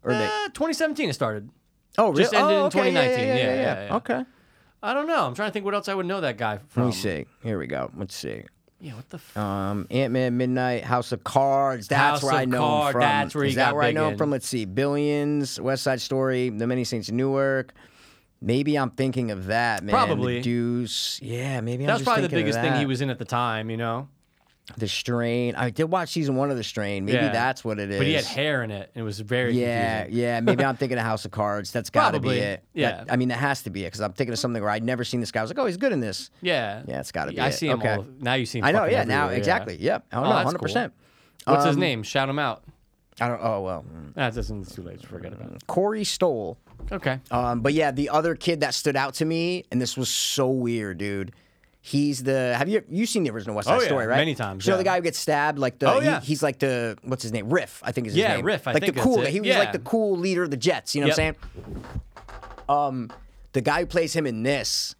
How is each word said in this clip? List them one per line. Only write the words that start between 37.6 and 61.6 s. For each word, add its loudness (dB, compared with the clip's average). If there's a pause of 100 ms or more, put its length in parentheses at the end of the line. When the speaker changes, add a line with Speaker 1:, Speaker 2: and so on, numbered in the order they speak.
Speaker 2:
him 0
Speaker 1:
Okay. 0
Speaker 2:
all, -6 (140)
now 0
you 0
see -6
him 0
Speaker 1:
I 4
know, 4
Speaker 2:
fucking 2
Speaker 1:
yeah, 2
now, 0
Speaker 2:
everywhere, 0
yeah. 0
Speaker 1:
exactly. 0
Yep. -2
I -8
don't 0
Speaker 2:
Oh, 2
Speaker 1:
know, 4
Speaker 2:
that's 2
Speaker 1:
hundred -2
percent. -2 (520)
Speaker 2:
cool. 6
What's 6
his 4
Speaker 1:
Um, 2
Speaker 2:
name? 0
Shout 0
him -2
out. -2 (580)
Speaker 1:
I 0
don't, -4
oh, 0
well. -6
Mm. -16
Speaker 2:
That -2
doesn't, -6
it's -16
too -14
late -14
to -20
forget -12
about -14
it. -18
Speaker 1:
Corey 0
Stoll. 0 (340)
Speaker 2:
Okay. -2 (120)
Speaker 1:
Um, 0
but 2
yeah, 4
the -2
other 2
kid -2
that 0
stood 0
out 0
to 0
me, -2
and 2
this -4
was -2
so 0
weird, -2
dude. -4 (500)
He's 0
the, 2
have 2
you, 2
you've 0
seen 0
the 0
original -6
West 0
Side 6
Speaker 2:
Oh, 4
yeah. 2
Speaker 1:
Story, 2
right? 4
Speaker 2:
Many 2
times, -4
Speaker 1:
You 4
know 6
Speaker 2:
yeah. 2
Speaker 1:
the 0
guy 2
who 2
gets -2
stabbed, 2
like 0
the, 6
Speaker 2:
Oh, 6
Speaker 1:
he, 0
Speaker 2:
yeah. 4
Speaker 1:
he's -2
like 0
the, 0
what's -4
his -6
name? -2
Riff, 0
I -4
think -2
is -6
his 4
Speaker 2:
Yeah, 2
Speaker 1:
name. -2
Speaker 2:
Riff, -2
I -2
Speaker 1:
Like 2
Speaker 2:
think 0
Speaker 1:
the 0
cool 4
Speaker 2:
that's 4
Speaker 1:
guy. 0
Speaker 2:
it. -2
Speaker 1:
He 0
was 0
like 4
Speaker 2:
Yeah. -4
Speaker 1:
the -2
cool 2
leader 2
of -2
the -2
Jets, 0
you 2
know 4
what 4
I'm 2
Speaker 2:
Yep. -4 (200)
Speaker 1:
saying? -12 (880)